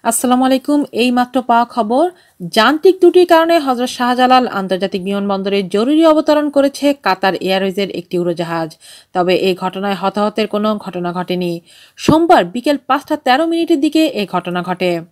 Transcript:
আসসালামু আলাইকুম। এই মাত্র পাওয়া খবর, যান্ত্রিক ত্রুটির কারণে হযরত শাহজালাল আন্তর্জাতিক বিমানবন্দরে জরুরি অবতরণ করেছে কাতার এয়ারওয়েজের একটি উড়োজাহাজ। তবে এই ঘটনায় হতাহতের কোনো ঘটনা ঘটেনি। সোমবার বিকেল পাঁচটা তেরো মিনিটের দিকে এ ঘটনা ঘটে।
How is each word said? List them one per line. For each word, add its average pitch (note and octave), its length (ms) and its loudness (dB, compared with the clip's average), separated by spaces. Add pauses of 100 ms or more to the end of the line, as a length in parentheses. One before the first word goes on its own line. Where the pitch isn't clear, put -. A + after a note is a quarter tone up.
আসসালামু B3 400 0
আলাইকুম। C4 360 0 (120)
এই B3 200 0
মাত্র B3 300 -2
পাওয়া A#3+ 240 2
খবর, A#3+ 380 -2 (440)
যান্ত্রিক D4 500 2
ত্রুটির F4 320 4
কারণে E4 280 4
হযরত B3+ 320 -2
শাহজালাল B3+ 600 2
আন্তর্জাতিক F#3+ 500 -4
বিমানবন্দরে G3 560 -4 (100)
জরুরি B3 380 2
অবতরণ D4+ 440 2
করেছে C#4 360 0 (160)
কাতার F#3 380 0
এয়ারওয়েজের F#3+ 560 -2
একটি F3 220 -10
উড়োজাহাজ। E3+ 520 -4 (420)
তবে F3+ 280 2
এই F#3+ 140 0
ঘটনায় F#3+ 460 -6
হতাহতের G#3 480 -2
কোনো G#3 200 -2 (100)
ঘটনা F3+ 340 -8
ঘটেনি। F3+ 400 -4 (460)
সোমবার D#4+ 520 4
বিকেল C4 260 -2 (100)
পাঁচটা C#4+ 300 -2
তেরো C4+ 300 0
মিনিটের E4 340 0
দিকে D#4 220 2 (120)
এ G#3 120 -4
ঘটনা F3+ 360 -4
ঘটে। F3+ 300 -2 (200)